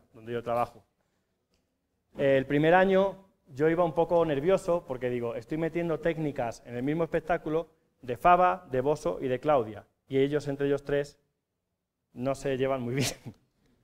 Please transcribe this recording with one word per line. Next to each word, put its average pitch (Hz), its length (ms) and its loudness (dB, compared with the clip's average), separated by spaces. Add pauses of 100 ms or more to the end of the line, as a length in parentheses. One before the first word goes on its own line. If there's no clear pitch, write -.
(140)
donde 113 180 -16
yo 117 120 -6
trabajo. 117 400 -4 (1300)
El 135 300 2
primer 151 300 4
año 190 500 2 (220)
yo 147 200 0
iba 165 160 2
un 165 100 0
poco 170 300 2
nervioso 170 640 0
porque 123 220 -6
digo, 117 240 -4
"Estoy 120 240 -8
metiendo 165 420 -2
técnicas 151 680 -4
en 120 80 -12
el 123 80 -4
mismo 156 200 0
espectáculo 160 680 -2 (340)
de 120 120 -6
Faba, 180 540 4
de 127 120 0
Bosso 151 380 -2
y 135 80 -4
de 127 120 -2
Claudia, 113 480 0 (200)
y 135 120 0
ellos, 143 280 0
entre 139 200 -2
ellos 143 160 0
tres, 143 360 -4 (920)
no 131 220 -4
se 135 220 -4
llevan 135 240 0
muy 120 140 -6
bien". 135 200 -2
<laughs> - 200 -18 (480)